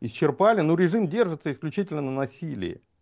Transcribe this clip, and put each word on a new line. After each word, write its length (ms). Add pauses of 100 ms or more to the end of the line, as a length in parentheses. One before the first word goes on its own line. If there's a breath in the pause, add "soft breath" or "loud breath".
исчерпали. 640
Ну, 140
режим 320
держится 440
исключительно 500
на 100
насилии. 680 (220)